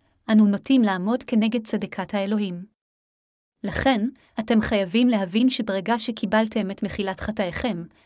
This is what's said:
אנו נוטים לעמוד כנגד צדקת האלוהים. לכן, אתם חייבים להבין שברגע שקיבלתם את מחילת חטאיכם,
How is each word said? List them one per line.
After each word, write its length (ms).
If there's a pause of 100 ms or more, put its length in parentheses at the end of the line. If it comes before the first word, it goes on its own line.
(320)
אנו 140
נוטים 360
לעמוד 420
כנגד 420
צדקת 480
האלוהים. 580 (920)
לכן, 440 (320)
אתם 220
חייבים 460
להבין 420
שברגע 500
שקיבלתם 720
את 120
מחילת 360
חטאיכם, 640 (220)